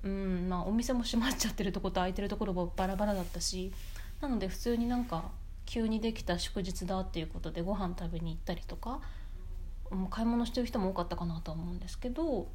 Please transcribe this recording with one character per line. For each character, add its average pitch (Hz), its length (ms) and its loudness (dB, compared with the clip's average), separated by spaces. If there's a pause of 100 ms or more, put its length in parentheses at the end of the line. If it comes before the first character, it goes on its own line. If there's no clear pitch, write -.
う 202 60 0
ん、 185 400 2
ま 180 100 2
あ、 170 80 0
お 196 60 2
店 240 200 4
も 240 100 4
閉 233 160 2
ま 233 100 4
っ 262 60 2
ち 233 120 2
ゃ 214 40 2
っ - 40 -4
て - 80 0
る 185 100 2
と 190 80 -2
こ 190 100 0
と 185 100 4
開 185 100 4
い - 20 -4
て 196 100 0
る 202 60 0
と 202 80 0
こ 208 100 0
ろ 196 60 0
も 175 240 2
バ 190 100 4
ラ 190 100 0
バ 208 100 4
ラ 208 80 4
だ 185 80 2
っ - 20 0
た - 160 -4
し、 185 320 0 (480)
な 294 80 -2
の 240 100 2
で 190 100 0
普 180 100 -2
通 240 180 2
に 233 100 2
な 247 100 2
ん 240 80 2
か - 260 -2 (340)
急 226 220 0
に 220 140 2
で 226 120 2
き - 100 -4
た 175 160 2
祝 - 240 -2
日 180 240 -2
だ 190 140 2
っ 185 100 -2
て 170 100 -2
い 160 40 -2
う - 40 -4
こ 175 120 -4
と 160 100 -2
で 170 120 -2
ご 190 120 2
飯 185 240 0
食 170 140 -2
べ 165 80 -2
に 165 120 -2
行 160 60 -4
っ - 40 -4
た 180 120 -2
り - 120 -4
と - 100 -6
か、 247 240 -4 (920)
う 190 60 -2
ん、 185 120 0
買 226 160 0
い - 20 4
物 240 200 4
し - 40 -2
て 254 100 2
る 240 60 2
人 - 120 0
も 190 120 4
多 185 40 -2
か 180 80 2
っ 175 60 0
た 175 80 -2
か 175 80 -2
な 165 160 0
と 165 120 -4
は 160 40 -2
思 175 160 -2
う - 20 -2
ん 185 40 -2
で 185 100 -4
す - 100 -4
け 247 120 -2
ど 277 440 2